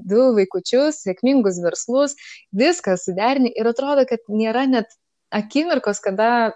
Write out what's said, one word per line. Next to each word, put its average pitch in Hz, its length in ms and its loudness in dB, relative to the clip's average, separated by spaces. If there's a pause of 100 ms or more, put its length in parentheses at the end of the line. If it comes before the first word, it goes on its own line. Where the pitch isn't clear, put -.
du 233 300 2
vaikučius, 226 720 0
sėkmingus 202 580 0
verslus, 240 540 -2 (340)
viską 214 480 0
suderini 226 560 0
ir 220 160 0
atrodo, 269 380 0
kad 226 200 -6
nėra 220 380 -2
net 247 320 0 (340)
akimirkos, 254 720 -2
kada 220 540 0